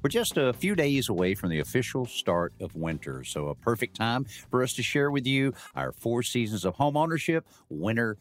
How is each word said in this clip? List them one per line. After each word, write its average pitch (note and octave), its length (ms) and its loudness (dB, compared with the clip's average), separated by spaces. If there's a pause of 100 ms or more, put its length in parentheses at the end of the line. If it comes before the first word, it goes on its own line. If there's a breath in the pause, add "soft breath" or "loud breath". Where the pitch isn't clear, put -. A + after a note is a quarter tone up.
we're D3 80 2
just A3+ 260 0
a C3 160 4
few G3 220 0
days C#3+ 340 2
away F#2 240 2
from F#2 160 -2
the D#2+ 100 0
official B2 460 -2
start F2 560 -2
of E2+ 140 -8
winter, D2+ 480 -4
so D2 240 -4
a D2 80 -4
perfect A#2 400 -2
time A#2+ 300 0 (260 loud breath)
for B2+ 100 4
us B2+ 120 0
to B2 100 -4
share C#3+ 260 2
with C#3 160 0
you C3+ 280 2 (220 loud breath)
our C2 160 -2
four A#2+ 300 -2
seasons A2 420 0
of F2+ 120 0
homeownership D#3+ 680 2 (280 soft breath)
winter A2 520 0